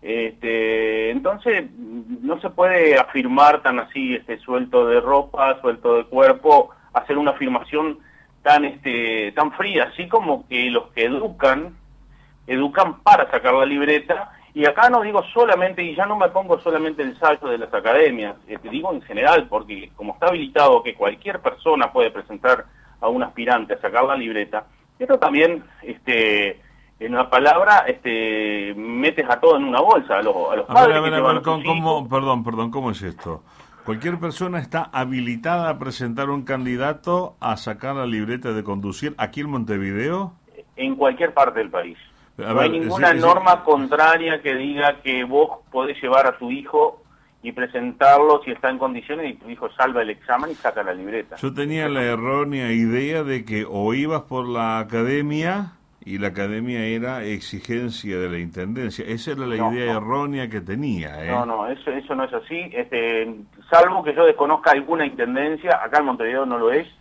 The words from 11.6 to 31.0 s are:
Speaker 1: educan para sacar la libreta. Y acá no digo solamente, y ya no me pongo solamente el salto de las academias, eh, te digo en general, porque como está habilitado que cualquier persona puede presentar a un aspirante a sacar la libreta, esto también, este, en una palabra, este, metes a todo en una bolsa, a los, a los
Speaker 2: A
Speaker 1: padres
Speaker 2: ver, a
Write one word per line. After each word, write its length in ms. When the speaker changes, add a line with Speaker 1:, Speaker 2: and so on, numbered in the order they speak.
Speaker 1:
educan 540
para 280
sacar 240
la 120
libreta. 680
Y 120
acá 240
no 120
digo 200
solamente, 500
y 120
ya 100
no 120
me 120
pongo 320
solamente 420
el 160
salto 300
de 100
las 140
academias, 640
eh, 140
te 80
digo 240
en 80
general, 480
porque 460
como 180
está 160
habilitado 520
que 140
cualquier 460
persona 500
puede 180
presentar 560
a 80
un 120
aspirante 520
a 80
sacar 240
la 100
libreta, 500
esto 220
también, 440
este, 760
en 140
una 160
palabra, 580
este, 880
metes 540
a 100
todo 180
en 80
una 140
bolsa, 380
a 60
los, 120
a 40
los 120
Speaker 2:
A 60
Speaker 1:
padres 140
Speaker 2:
ver, 100
a 40